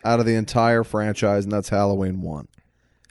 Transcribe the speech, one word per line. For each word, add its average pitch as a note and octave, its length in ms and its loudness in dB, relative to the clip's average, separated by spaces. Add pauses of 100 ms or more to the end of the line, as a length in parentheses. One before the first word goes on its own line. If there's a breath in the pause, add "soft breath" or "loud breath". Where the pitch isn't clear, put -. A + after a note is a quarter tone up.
out A#2 160 2
of A2+ 60 2
the A2+ 80 2
entire A#2 500 2
franchise, G#2+ 600 0
and G2+ 100 -4
that's G#2 160 -4
Halloween F#2+ 540 0
one. D#2 240 -10 (640)